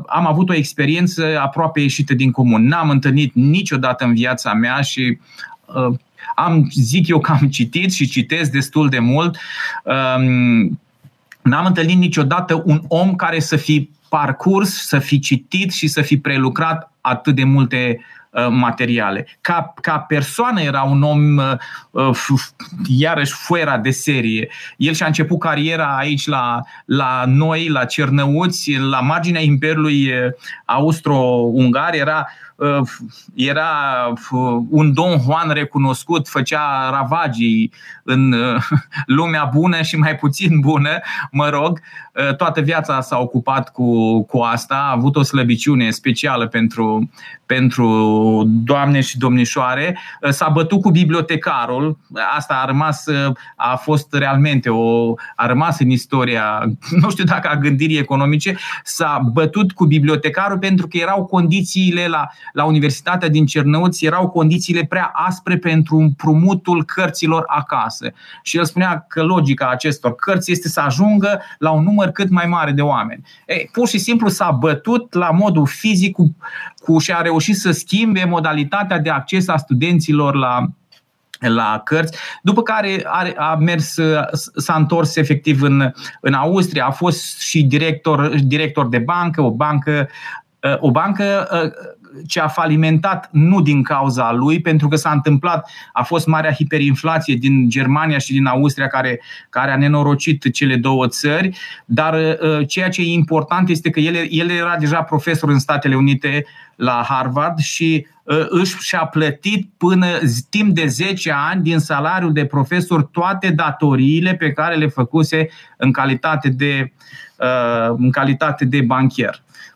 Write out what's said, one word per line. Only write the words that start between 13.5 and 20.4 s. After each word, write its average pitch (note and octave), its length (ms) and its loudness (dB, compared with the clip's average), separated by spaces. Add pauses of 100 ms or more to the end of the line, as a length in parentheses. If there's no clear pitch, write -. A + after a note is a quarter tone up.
fi D3 340 0 (200)
parcurs, F#3 800 0
să C#3+ 120 0
fi C#3 200 0
citit F#3 520 -2
și - 160 -4
să D#3 140 -2
fi D3+ 160 2
prelucrat C#3+ 720 -2 (100)
atât B2+ 340 0
de C3 80 0
multe, B2+ 560 2 (360)
uh, A#2+ 140 0
materiale. A#2 800 -2 (140)
Ca, E3 400 -4
ca D#3 180 -2
persoană E3 640 -2